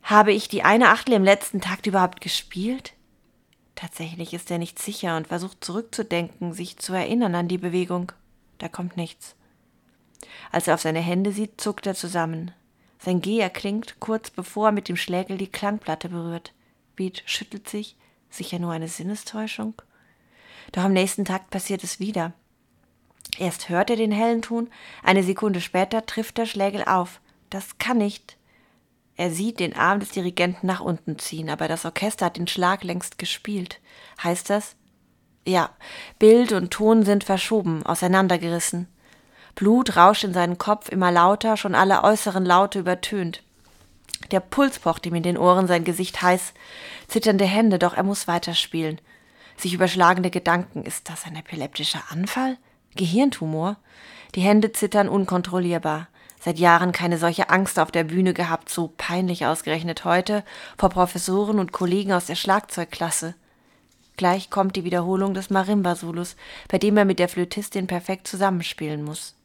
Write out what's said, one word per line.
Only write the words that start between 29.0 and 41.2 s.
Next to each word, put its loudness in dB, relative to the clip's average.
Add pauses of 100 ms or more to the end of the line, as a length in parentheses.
Er -4
sieht -4
den -4
Arm 2
des -8
Dirigenten -4
nach -2
unten -6
ziehen, -10
aber -4
das -4
Orchester -4
hat -4
den -4
Schlag 0
längst -8
gespielt. -8 (440)
Heißt -2
das? -2 (720)
Ja, 2 (480)
Bild 8
und 0
Ton 6
sind 4
verschoben, 0
auseinandergerissen. 0 (680)
Blut 4
rauscht 8
in -2
seinen 2
Kopf -2
immer 2
lauter, 4